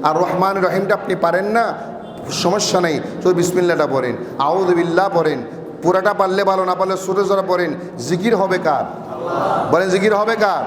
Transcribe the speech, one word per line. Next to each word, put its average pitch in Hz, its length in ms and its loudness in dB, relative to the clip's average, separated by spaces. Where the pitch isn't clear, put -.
আর 156 140 2
রহমান 180 400 0
রহিমটা 190 380 0
আপনি 196 200 -4
পারেন 180 320 0
না, 226 180 0
সমস্যা 190 460 0
নেই, 165 140 0
শুধু 185 180 2
বিসমিল্লাহটা 170 520 2
পড়েন, 127 280 0
আউযু 180 360 2
বিল্লাহ 170 380 2
পড়েন, 156 260 2
পুরাটা 185 340 2
পারলে 190 300 2
ভালো, 190 220 2
না 180 100 0
পারলে 190 220 0
ছোট 185 200 -2
ছোট 196 200 2
পড়েন। 175 240 0
জিকির 175 360 0
হবে 185 220 2
কার? 131 280 0
বলেন, 175 200 4
জিকির 196 260 2
হবে 214 200 0
কার? 190 300 0